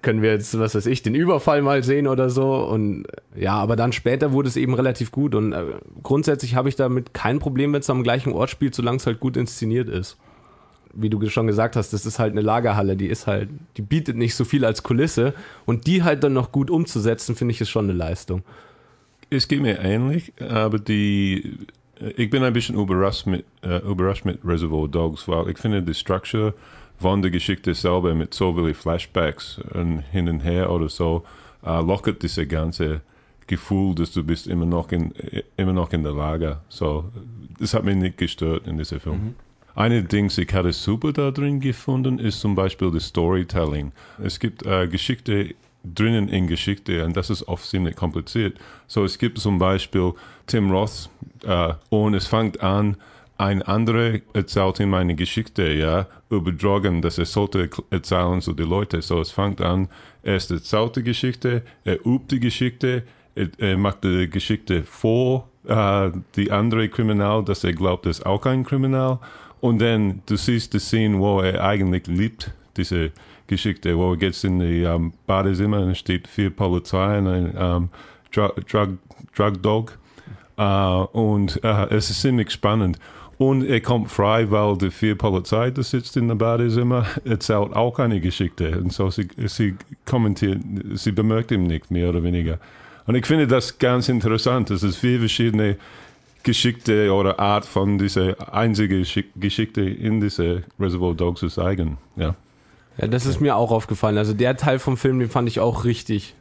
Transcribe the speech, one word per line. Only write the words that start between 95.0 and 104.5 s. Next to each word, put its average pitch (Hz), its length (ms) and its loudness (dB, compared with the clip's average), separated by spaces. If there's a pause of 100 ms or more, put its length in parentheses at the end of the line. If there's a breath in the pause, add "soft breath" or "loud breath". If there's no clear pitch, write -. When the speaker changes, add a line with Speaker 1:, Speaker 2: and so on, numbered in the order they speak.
Speaker 2:
verschiedene 107 580 2 (640 loud breath)
Geschichte 113 720 2
oder 95 260 4
Art 101 260 2
von 101 320 0
dieser 95 560 0
einzige 104 480 2
Geschi-, 95 360 -2
Geschichte 104 460 -2
in 107 380 0
dieser 90 380 0 (200)
Reservoir 90 360 0
Dogs 87 260 -2
zu 87 80 -2
zeigen. 87 480 -2 (200)
Ja. 85 180 -2 (640 soft breath)
Speaker 1:
Ja, - 60 0
das 123 200 0
ist 135 140 0
mir 143 140 2
auch 113 160 2
aufgefallen. 107 480 0
Also 107 160 0
der 120 220 0